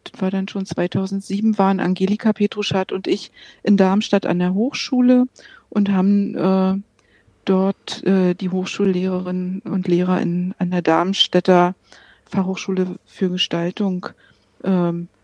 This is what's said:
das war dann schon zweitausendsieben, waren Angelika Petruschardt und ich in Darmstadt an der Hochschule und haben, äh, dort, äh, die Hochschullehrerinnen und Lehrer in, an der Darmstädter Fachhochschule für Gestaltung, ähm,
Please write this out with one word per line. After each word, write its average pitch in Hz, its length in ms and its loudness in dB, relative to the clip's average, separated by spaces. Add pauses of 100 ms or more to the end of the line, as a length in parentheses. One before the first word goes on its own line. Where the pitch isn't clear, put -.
das - 160 -18
war 190 120 -2
dann 190 160 -2
schon 196 180 -6
zweitausendsieben, 196 920 -2
waren 190 200 4
Angelika 185 540 0
Petruschardt 202 580 -2
und 190 160 -6
ich - 240 -4 (300)
in 202 160 4
Darmstadt 196 480 2
an 175 140 0
der 180 160 0
Hochschule 247 720 2 (420)
und 202 220 0
haben, 196 440 2
äh, 190 380 2 (720)
dort, 190 580 -2
äh, 185 300 2
die 185 160 -6
Hochschullehrerinnen 185 1120 -2
und 185 260 -4
Lehrer 180 320 2
in, 180 380 -2
an 180 140 -2
der 180 100 -2
Darmstädter 175 920 2 (500)
Fachhochschule 185 680 -4 (100)
für - 240 -4
Gestaltung, 180 800 -4 (560)
ähm, 170 440 0 (160)